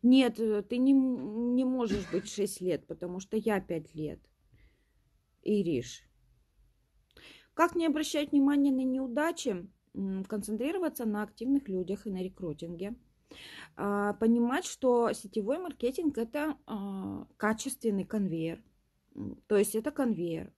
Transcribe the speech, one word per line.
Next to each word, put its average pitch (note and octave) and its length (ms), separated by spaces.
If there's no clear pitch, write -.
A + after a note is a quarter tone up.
Нет, B3 340
э, G#3+ 220
ты B3 160
не C4 160
м-, B3 600
не C4 100
можешь A3+ 460
быть - 180
шесть G3+ 320
лет, F3+ 240
потому F3 340
что G3+ 180
я G#3+ 220
пять E3 360
лет. D#3 240
Ириш. E3 600
Как F4 200
не E4 120
обращать D4+ 440
внимания C#4+ 400
на C4 120
неудачи? C4 840
М, F#3+ 300
концентрироваться B3 800
на G#3 180
активных C4 460
людях F#3 360
и G#3+ 60
на F#3 100
рекрутинге. F3+ 760
А, G3+ 380
понимать, A#3 520
что A#3+ 480
сетевой G#3+ 440
маркетинг — D4+ 640
это, D4 360
а, G3 600
качественный G#3+ 680
конвейер. E3 560
М, - 320
то D3 100
есть G#3+ 180
это A3+ 160
конвейер. F3 680